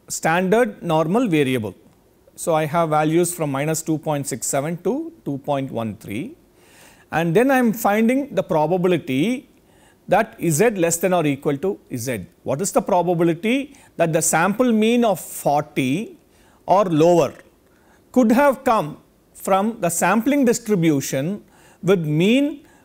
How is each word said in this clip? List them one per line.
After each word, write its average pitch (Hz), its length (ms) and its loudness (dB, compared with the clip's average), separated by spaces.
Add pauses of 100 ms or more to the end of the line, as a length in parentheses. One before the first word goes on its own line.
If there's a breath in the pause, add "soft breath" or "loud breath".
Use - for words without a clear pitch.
standard 190 760 0
normal 170 460 0
variable. 127 480 0 (580)
So, 170 200 -2
I 156 100 0
have 170 240 0
values 156 440 0
from 151 200 -4
minus 151 300 -2
two 156 160 -2
point 147 280 -4
six - 220 -8
seven 151 300 -4
to 302 340 -6 (120)
two 139 140 -6
point 135 320 -4
one 113 260 -6
three, 143 400 -10 (760 soft breath)
and 165 240 0
then 254 160 4
I 254 60 4
am 240 140 2
finding 226 600 0
the 185 80 0
probability 175 1080 0 (600 soft breath)
that 214 340 0
Z 170 280 2
less 170 260 0
than 185 180 0
or 170 100 2
equal 139 340 -2
to 196 200 -4 (160)
Z. 113 320 -6 (160)
What 131 180 -4
is 196 120 -6
the 170 100 0
probability 175 920 0 (200 loud breath)
that 165 160 0
the 156 100 0
sample 202 500 2
mean 226 320 2
of 196 160 0
forty 147 1000 -4 (480 soft breath)
or 196 200 4
lower 165 460 4 (800 soft breath)
could 247 200 4
have 277 320 2
come 196 340 -2 (360)
from 196 460 -2
the 170 80 0
sampling 226 560 2
distribution 165 1000 0 (360 soft breath)
with 175 240 0
mean 226 640 0 (180 soft breath)